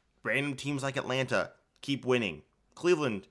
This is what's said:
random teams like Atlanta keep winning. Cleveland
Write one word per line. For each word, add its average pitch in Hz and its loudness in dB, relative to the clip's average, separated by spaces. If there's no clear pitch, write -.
random 131 -2
teams 139 -4
like 135 -4
Atlanta 127 0
keep 131 -4
winning. 107 2
Cleveland 151 2